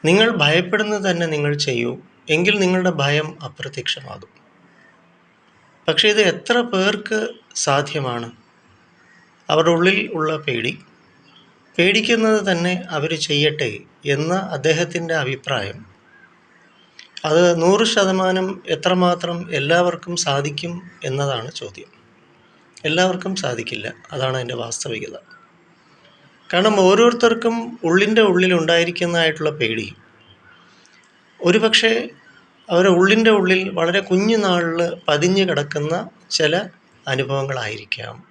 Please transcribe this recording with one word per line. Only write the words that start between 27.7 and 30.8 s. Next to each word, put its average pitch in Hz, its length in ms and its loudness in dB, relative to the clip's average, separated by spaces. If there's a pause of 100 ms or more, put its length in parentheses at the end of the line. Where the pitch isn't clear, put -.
ഉള്ളിൻ്റെ 202 380 4
ഉള്ളിൽ 185 320 4
ഉണ്ടായിരിക്കുന്നതായിട്ടുള്ള 170 960 0
പേടി 113 440 -6 (1500)